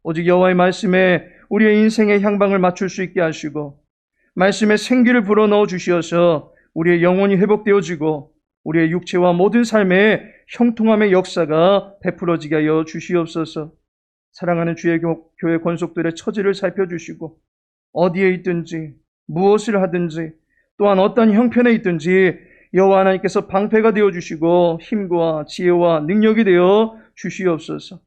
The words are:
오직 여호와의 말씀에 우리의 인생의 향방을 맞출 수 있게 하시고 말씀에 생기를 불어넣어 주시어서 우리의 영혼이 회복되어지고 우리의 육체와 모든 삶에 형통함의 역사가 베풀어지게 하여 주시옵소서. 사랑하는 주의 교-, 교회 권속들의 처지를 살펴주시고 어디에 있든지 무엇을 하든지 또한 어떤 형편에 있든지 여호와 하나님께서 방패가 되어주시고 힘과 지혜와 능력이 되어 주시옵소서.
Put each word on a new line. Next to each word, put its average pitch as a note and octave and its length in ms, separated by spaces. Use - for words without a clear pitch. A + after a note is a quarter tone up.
오직 E3 260
여호와의 F#3 280
말씀에 F3+ 720
우리의 G#3+ 320
인생의 G#3+ 400
향방을 G3+ 360
맞출 F3+ 320
수 F#3+ 140
있게 F3+ 180
하시고 D3+ 580
말씀에 G#3 420
생기를 B3 460
불어넣어 G#3 440
주시어서 E3+ 840
우리의 E3+ 300
영혼이 G3 320
회복되어지고 F3+ 960
우리의 D#3+ 280
육체와 F3+ 420
모든 G#3+ 300
삶에 G#3 600
형통함의 A3 640
역사가 F#3 880
베풀어지게 E3 540
하여 D#3 300
주시옵소서. D#3+ 880
사랑하는 E3+ 440
주의 E3+ 240
교-, E3 380
교회 E3 220
권속들의 E3 560
처지를 G3 380
살펴주시고 F3 840
어디에 F#3 380
있든지 E3+ 640
무엇을 G3+ 540
하든지 E3 520
또한 G3+ 220
어떤 G#3+ 320
형편에 A#3+ 420
있든지 F3+ 640
여호와 F#3+ 280
하나님께서 F#3+ 440
방패가 A3 480
되어주시고 E3+ 880
힘과 E3 680
지혜와 F3 540
능력이 G#3+ 420
되어 G3 540
주시옵소서. E3 920